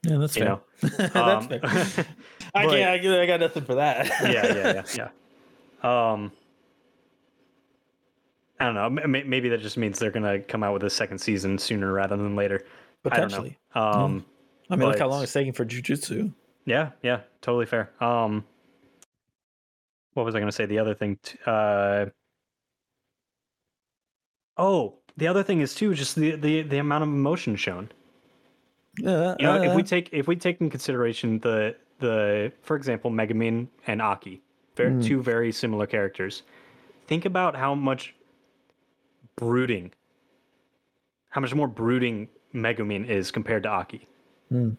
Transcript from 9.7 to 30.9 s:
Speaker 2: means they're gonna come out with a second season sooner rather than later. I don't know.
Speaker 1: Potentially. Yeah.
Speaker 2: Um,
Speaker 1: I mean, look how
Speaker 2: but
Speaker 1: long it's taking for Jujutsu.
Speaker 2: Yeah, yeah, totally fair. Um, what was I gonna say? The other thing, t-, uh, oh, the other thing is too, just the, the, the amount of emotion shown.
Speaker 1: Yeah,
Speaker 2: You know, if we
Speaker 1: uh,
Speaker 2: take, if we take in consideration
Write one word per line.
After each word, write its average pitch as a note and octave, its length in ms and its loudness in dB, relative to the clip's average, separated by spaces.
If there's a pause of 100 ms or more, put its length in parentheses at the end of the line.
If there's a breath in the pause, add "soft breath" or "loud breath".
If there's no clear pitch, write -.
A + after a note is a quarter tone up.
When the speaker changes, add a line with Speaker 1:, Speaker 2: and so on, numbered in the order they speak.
Speaker 2:
means G#2+ 220 -2
they're G#2+ 140 -2
gonna G#2 260 0
come G#2+ 240 -4
out G2+ 100 0
with G2 120 -2
a G2+ 40 0
second G2 300 -4
season G2 400 -2
sooner G2 340 -2
rather G2 240 0
than G2+ 200 -2
later. G2 280 -2 (400 loud breath)
I B2 120 0
don't F#3+ 160 2
know. G2 60 -6
Speaker 1:
Potentially. F#2 200 -10 (160)
Yeah. A2 160 0
Speaker 2:
Um, G2 340 0 (460)
Speaker 1:
I F#3 60 0
mean, B2+ 120 4
look G#2+ 120 2
how C#3+ 60 2
Speaker 2:
but C3 40 0
Speaker 1:
long C#3 140 -2
it's - 80 -8
taking C#3 200 0
for B2+ 140 -2
Jujutsu. C#3+ 680 -4 (320)
Speaker 2:
Yeah, C#3+ 260 0 (120)
yeah, B2 180 0 (220)
totally A#2+ 240 0
fair. A2+ 240 -2 (100)
Um, A2+ 440 0 (1700)
what B2 100 0
was A2+ 120 -2
I - 20 0
gonna G#2 140 0
say? G#2+ 140 -2
The G#2 120 0
other A2 160 0
thing, G2+ 300 -4
t-, - 120 -16 (100)
uh, G2+ 600 2 (2500)
oh, E3+ 380 2 (220)
the D3+ 100 0
other F#3 160 2
thing F#3 180 2
is C3+ 140 0
too, G#3 200 2
just C#3 220 -4
the, D#3 200 2
the, D3+ 260 2
the C#3+ 160 0
amount C#3+ 240 0
of D3+ 60 0
emotion C#3 480 0
shown. F#2+ 340 -6 (1080)
Speaker 1:
Yeah, F3+ 420 0
Speaker 2:
You C#3 60 4
know, F#3+ 160 6
if F3 120 4
we - 80 6
Speaker 1:
uh, - 40 0
Speaker 2:
take, F3+ 260 0
if C#3+ 160 0
we F3 80 2
take F3 240 -2
in D#3+ 100 0
consideration A#2+ 720 0